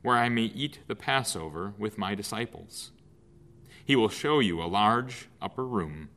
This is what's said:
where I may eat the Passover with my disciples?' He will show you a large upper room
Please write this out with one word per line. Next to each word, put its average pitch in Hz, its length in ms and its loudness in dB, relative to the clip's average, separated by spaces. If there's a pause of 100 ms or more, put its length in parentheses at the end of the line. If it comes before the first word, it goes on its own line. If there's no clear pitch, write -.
where 120 160 4
I 120 120 6
may 117 160 4
eat 135 420 -6
the - 80 -2
Passover 98 800 -2
with 104 220 -4
my 101 160 -2
disciples?' - 760 -8 (920)
He 139 120 4
will 113 120 6
show 151 300 0
you 87 240 2
a 85 80 -4
large 113 580 2 (140)
upper 127 240 -6
room 80 500 -4